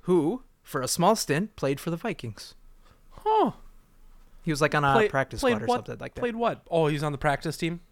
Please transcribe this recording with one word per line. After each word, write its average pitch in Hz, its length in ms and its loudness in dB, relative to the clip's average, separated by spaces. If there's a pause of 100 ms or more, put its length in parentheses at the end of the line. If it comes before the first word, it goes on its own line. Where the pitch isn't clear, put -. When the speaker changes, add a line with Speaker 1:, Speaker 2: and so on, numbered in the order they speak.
Speaker 1:
who, 175 420 2 (180)
for - 200 -6
a 127 60 -4
small 185 280 4
stint, 180 400 -2
played 135 240 -2
for - 100 -6
the 165 80 -4
Vikings. - 560 -8 (560)
Speaker 2:
Huh. 427 440 2 (920)
Speaker 1:
He 165 80 -2
was, 147 100 0
like, 151 140 2
on 147 100 2
a 139 80 4
Speaker 2:
Play-, 208 160 4
Speaker 1:
practice 135 300 -2
Speaker 2:
played 254 140 2
Speaker 1:
squad 214 100 -2
or - 20 -4
Speaker 2:
what? 240 120 2
Speaker 1:
something 120 220 -8
like 123 140 -10
that. - 80 -8
Speaker 2:
Played 240 140 -4
what? 226 340 -2
Oh, 165 160 2
he 147 80 2
was 147 100 -2
on 151 80 -2
the 143 60 -6
practice 147 400 -2
team? 170 220 -4 (120)